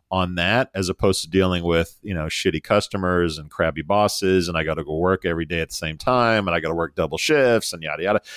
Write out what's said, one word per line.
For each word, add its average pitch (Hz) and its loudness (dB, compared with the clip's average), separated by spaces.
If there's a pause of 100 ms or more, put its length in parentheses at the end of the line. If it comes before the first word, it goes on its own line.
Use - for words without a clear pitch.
(100)
on 90 -2
that, 104 0
as 95 -2
opposed 95 0
to 80 -12
dealing 90 2
with, 82 0
you 98 -8
know, 80 -4
shitty 131 -2
customers 90 0
and 76 -14
crappy 80 -2
bosses, 95 2
and 87 -2
I 80 0
gotta 78 -4
go 78 -6
work 92 0
every 82 -2
day 82 -4
at 80 -4
the - -14
same 78 -6
time, 113 2
and 85 0
I 85 2
gotta 80 -2
work 85 -4
double 80 -2
shifts 127 2
and 82 -14
yada, 78 -6
yada. 101 2 (160)